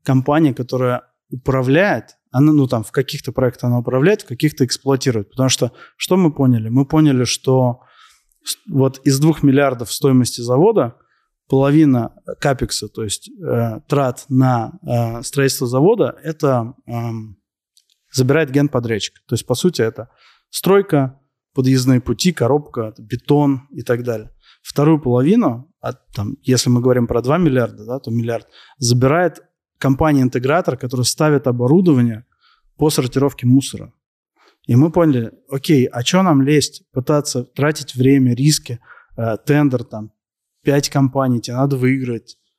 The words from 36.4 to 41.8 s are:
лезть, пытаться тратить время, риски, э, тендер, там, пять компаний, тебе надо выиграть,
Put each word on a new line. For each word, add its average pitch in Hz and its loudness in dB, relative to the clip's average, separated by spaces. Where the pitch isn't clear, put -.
лезть, 143 0
пытаться 139 -2
тратить 143 -6
время, 127 4
риски, 131 -2
э, 113 -4
тендер, 143 2
там, 110 -14
пять 139 0
компаний, 131 0
тебе 120 -10
надо 139 0
выиграть, 127 -4